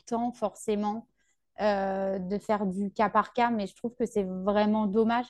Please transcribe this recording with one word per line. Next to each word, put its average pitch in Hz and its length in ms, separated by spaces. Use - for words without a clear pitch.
temps 233 260
forcément, 208 760
euh, 196 580
de 190 200
faire 208 280
du 190 260
cas 208 180
par 208 240
cas, 240 160
mais 208 160
je - 100
trouve 233 180
que 226 120
c'est 208 160
vraiment 208 640
dommage 226 440